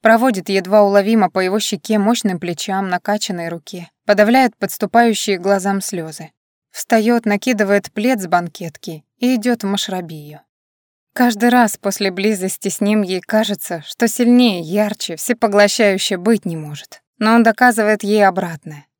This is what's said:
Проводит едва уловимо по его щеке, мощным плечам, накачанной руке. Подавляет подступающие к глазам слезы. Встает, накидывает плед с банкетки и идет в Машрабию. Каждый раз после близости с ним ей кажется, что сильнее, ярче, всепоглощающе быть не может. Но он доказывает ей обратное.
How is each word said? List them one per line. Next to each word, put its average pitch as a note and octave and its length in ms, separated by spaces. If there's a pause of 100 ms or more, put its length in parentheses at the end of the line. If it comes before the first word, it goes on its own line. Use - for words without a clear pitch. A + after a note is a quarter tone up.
Проводит A3 460
едва G3 360
уловимо G3+ 460
по F#3 100
его F#3 200
щеке, G#3+ 380
мощным G3+ 420
плечам, F#3+ 500
накачанной F3+ 600
руке. E3+ 400 (160)
Подавляет A3 500
подступающие G#3 840
к F3 40
глазам G3 400
слезы. D#3+ 500 (400)
Встает, A#3 540
накидывает G3+ 680
плед A#3 300
с F#3 60
банкетки E3 760 (140)
и B3 180
идет A#3 280
в G3 40
Машрабию. E3 720 (760)
Каждый A#3+ 360
раз A#3+ 260
после G3 360
близости F#3+ 580
с - 100
ним G#3 220
ей F#3 180
кажется, G3+ 680
что - 220
сильнее, A#3+ 540
ярче, F#3+ 560
всепоглощающе G3+ 1000
быть G3+ 300
не E3 100
может. D3 460 (160)
Но A3 160
он A#3 100
доказывает G#3+ 600
ей G#3 220
обратное. E3+ 600 (140)